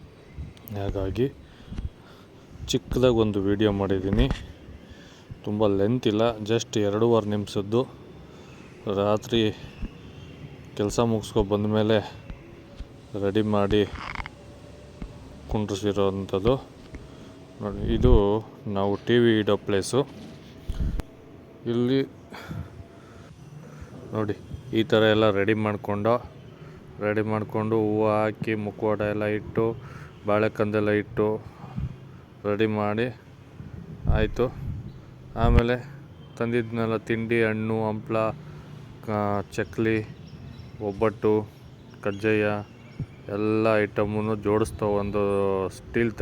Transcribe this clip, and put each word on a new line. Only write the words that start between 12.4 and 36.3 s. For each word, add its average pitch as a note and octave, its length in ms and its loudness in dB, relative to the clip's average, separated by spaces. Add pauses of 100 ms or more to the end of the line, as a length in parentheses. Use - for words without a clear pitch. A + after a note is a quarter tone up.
ರೆಡಿ G#2 200 4 (120)
ಮಾಡಿ G2+ 260 4 (1700)
ಕುಂಡ್ರಿಸಿರೋವಂಥದ್ದು. G2 1000 0 (1080)
ನೋಡಿ, G#2 200 -6 (140)
ಇದು A2 180 8 (600)
ನಾವು G2+ 180 2 (140)
ಟಿ A#2 160 8
ವಿ A#2 100 8 (100)
ಇಡೋ G#2 120 4 (100)
ಪ್ಲೇಸು. G#2 360 2 (1700)
ಇಲ್ಲಿ B2 260 2 (2250)
ನೋಡಿ, G#2 200 -2 (440)
ಈ - 20 4 (100)
ಥರ A2 120 6 (100)
ಎಲ್ಲ A2 140 4 (100)
ರೆಡಿ G2 180 2 (120)
ಮಾಡ್ಕೊಂಡು, G#2 460 0 (920)
ರೆಡಿ G#2 260 0
ಮಾಡ್ಕೊಂಡು A2 540 -2
ಹೂವು G#2+ 200 2 (100)
ಹಾಕಿ G#2+ 400 0 (100)
ಮುಖವಾಡ G#2 360 -2 (120)
ಎಲ್ಲ G#2 140 -2 (120)
ಇಟ್ಟು A2+ 260 -2 (640)
ಬಾಳೆಕಂದೆಲ್ಲ G#2 640 2 (120)
ಇಟ್ಟು G#2+ 260 0 (1200)
ರೆಡಿ G#2 200 4 (120)
ಮಾಡಿ G#2+ 260 0 (1120)
ಆಯಿತು. A2 320 0 (960)
ಆಮೇಲೆ A#2 340 6 (640)